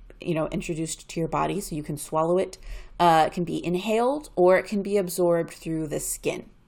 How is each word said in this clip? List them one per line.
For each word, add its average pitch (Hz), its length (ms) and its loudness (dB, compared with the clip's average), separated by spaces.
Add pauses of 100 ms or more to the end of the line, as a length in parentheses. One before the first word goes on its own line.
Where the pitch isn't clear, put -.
(200)
you 175 120 -2
know, 156 160 -2
introduced 165 600 -6
to - 120 -6
your 160 80 -2
body 156 320 -2
so 190 140 -8
you 151 80 -4
can 147 160 -6
swallow 165 400 0
it. 190 180 -2 (440)
Uh, 165 260 8
it - 80 -4
can 175 100 -2
be 160 200 -4
inhaled, 220 720 0
or 180 200 8
it - 100 0
can 208 140 -2
be 196 160 0
absorbed 175 560 2
through 160 360 -6
the 151 120 -4
skin - 480 -6 (200)